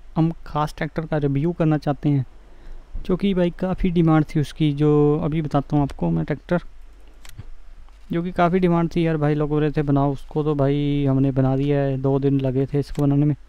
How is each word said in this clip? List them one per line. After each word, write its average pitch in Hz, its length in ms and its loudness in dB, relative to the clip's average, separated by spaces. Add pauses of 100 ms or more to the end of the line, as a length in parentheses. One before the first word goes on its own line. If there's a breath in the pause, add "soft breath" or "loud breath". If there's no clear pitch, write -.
(160)
हम 160 140 4 (160)
खास 151 300 -4
tractor 160 300 -6
का 156 120 -2
review 147 340 0
करना 156 260 2
चाहते 147 300 -2
हैं, 139 160 2 (800 soft breath)
जो 185 120 0
कि 202 180 0
भाई 180 180 2
काफ़ी 185 380 -2
डिमांड 160 360 4
थी - 140 -2
उसकी, 151 320 0
जो 147 480 4
अभी 160 220 -2
बताता 143 340 -2
हूँ 147 80 4
आपको 165 260 -4
मैं 165 140 0
tractor, 156 360 -4 (1500)
जो 170 120 -2
कि 180 100 -6
काफ़ी 175 260 2
demand 170 380 2
थी 170 100 2
यार, 160 100 0
भाई 147 180 2
लोग 151 140 0
बोल 151 120 0
रहे 151 120 2
थे 151 120 0
बनाओ 143 280 2
उसको, 147 320 -4
तो 151 120 0
भाई 143 480 0
हमने 135 280 2
बना 131 240 2
दिया 143 220 0
है, 139 200 0
दो 135 200 2
दिन 139 220 2
लगे 131 260 0
थे 143 140 -2
इसको - 220 -4
बनाने 143 240 4
में। 147 80 2 (140)